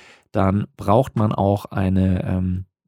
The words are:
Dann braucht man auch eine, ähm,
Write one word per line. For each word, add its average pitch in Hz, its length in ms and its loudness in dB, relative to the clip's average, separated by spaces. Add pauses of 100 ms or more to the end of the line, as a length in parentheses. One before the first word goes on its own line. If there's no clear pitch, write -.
(320)
Dann 98 340 0 (120)
braucht 101 380 0
man 107 160 2
auch 98 340 0
eine, 95 580 0
ähm, 92 400 -4 (240)